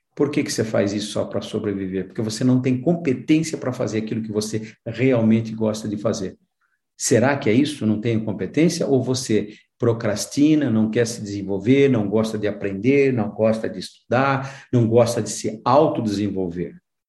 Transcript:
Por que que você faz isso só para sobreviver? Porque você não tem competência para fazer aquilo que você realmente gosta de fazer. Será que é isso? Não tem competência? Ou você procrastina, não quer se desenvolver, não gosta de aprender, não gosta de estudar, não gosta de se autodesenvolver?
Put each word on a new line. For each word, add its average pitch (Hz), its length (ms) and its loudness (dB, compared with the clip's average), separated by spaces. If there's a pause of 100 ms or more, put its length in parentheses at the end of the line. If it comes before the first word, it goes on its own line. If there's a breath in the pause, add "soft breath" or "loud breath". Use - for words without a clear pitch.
(160)
Por 147 140 0
que 143 140 0
que - 80 -6
você - 100 -2
faz 107 300 0
isso 104 200 -6
só 101 120 -4
para - 160 -6
sobreviver? 98 680 -4
Porque - 160 -8
você 110 220 -4
não 127 180 4
tem 127 180 0
competência 156 800 0
para 127 140 -4
fazer 110 260 -4
aquilo 110 240 -4
que 110 80 -8
você 107 440 -4 (120)
realmente 113 680 2
gosta 110 360 -4
de 101 80 -4
fazer. 98 420 -4 (580)
Será 131 400 2
que 110 140 0
é - 20 4
isso? - 320 2
Não 107 160 2
tem 113 240 -2
competência? 110 640 0
Ou 131 160 2
você 127 520 -2 (240 loud breath)
procrastina, 117 920 2
não 110 200 2
quer 120 160 2
se 113 140 -8
desenvolver, 101 680 2
não 107 200 2
gosta 110 300 0
de 104 80 -2
aprender, 110 680 2
não 107 180 -2
gosta 110 380 0
de 90 120 -10
estudar, 135 920 -4
não 117 160 4
gosta 117 320 4
de 104 100 -6
se - 340 -6
autodesenvolver? 101 1160 0 (280)